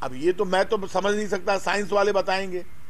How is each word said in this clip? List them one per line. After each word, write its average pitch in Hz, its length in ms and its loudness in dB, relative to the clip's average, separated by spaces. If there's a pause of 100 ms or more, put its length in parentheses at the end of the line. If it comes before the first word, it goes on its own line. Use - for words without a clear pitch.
अब 135 120 -4
ये 156 180 2
तो 196 120 0
मैं 185 200 4
तो 196 220 -2
समझ 190 280 0
नहीं 208 120 -2
सकता, 196 300 0
science 190 340 0
वाले 202 200 4
बताएंगे। 190 540 -2 (240)